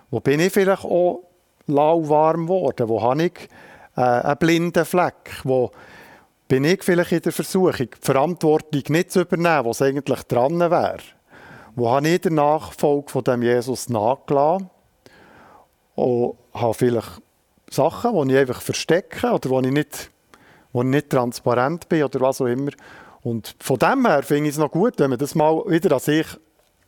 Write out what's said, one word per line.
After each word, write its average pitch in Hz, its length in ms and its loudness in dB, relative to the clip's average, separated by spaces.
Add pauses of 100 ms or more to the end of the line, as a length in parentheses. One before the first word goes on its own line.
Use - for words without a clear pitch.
(100)
wo 117 100 -4
bin 143 200 0
ich 185 120 2
vielleicht 190 320 0
auch 180 380 0 (440)
lauwarm 156 800 2
geworden? 160 420 -2
Wo 110 140 0
habe 135 220 2
ich, - 240 -6 (480)
äh, - 40 -2
einen 123 360 0
blinden 170 480 0
Fleck? - 600 -4
Wo 131 260 0 (800)
bin 131 160 2
ich 175 180 2
vielleicht 175 300 0
in 165 100 0
der 170 100 -2
Versuchung, 165 580 -2
die - 100 -20
Verantwortung 156 880 0
nicht 165 220 0
zu 185 120 2
übernehmen, 165 420 0
was 117 180 -2
eigentlich 139 420 -2
dran 135 340 0
wäre? 160 400 0 (760)
Wo 120 140 0
habe 143 180 2
ich 175 120 2
der 175 120 0
Nachfolge 147 800 0
von 131 140 -2
dem 123 180 0
Jesus 120 460 0
nachgelassen? 139 840 0 (1200)
Und 123 420 -2 (160)
habe 113 220 -2
vielleicht 120 480 -2 (480)
Sachen, 160 580 0
die 131 60 2
ich 135 60 6
einfach 127 200 -2
verstecke - 680 -2
oder 156 200 -2
wo 131 100 0
ich 127 100 0
nicht, - 400 -4 (600)
wo 120 100 -2
ich 127 60 0
nicht 143 220 0
transparent 127 760 -2
bin 160 160 0
oder 135 160 -4
was 131 200 0
auch 131 60 0
immer. 131 240 -2 (520)
Und 117 360 -8
von 131 200 -2
dem 240 280 2
her 151 160 4
finde 151 260 0
ich 143 60 -4
es 147 40 -6
noch 156 120 0
gut, 214 280 0
wenn 139 120 4
man 123 80 -2
das 139 160 -4
mal 160 320 2
wieder 165 260 2
an 131 80 2
sich 151 260 0 (600)